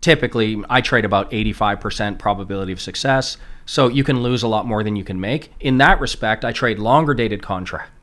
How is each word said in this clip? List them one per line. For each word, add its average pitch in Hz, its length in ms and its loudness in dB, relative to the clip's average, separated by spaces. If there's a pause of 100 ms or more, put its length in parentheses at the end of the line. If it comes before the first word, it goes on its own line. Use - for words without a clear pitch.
typically 117 680 2
I 127 100 4
trade 123 240 2
about 101 280 2
eighty-five 107 480 0
percent 104 380 -4
probability 98 540 -4
of 90 80 -8
success, 131 560 -2 (280)
so 135 240 2
you 135 160 2
can 131 180 2
lose 123 200 0
a 117 60 0
lot 107 180 0
more 107 160 0
than 107 140 -2
you 95 80 -4
can 92 160 -6
make. 117 300 -4 (100)
In 131 180 2
that 160 220 6
respect, 117 440 -2
I 120 80 -2
trade 113 260 0
longer 139 360 4
dated 113 280 -2
contract 92 480 -8 (120)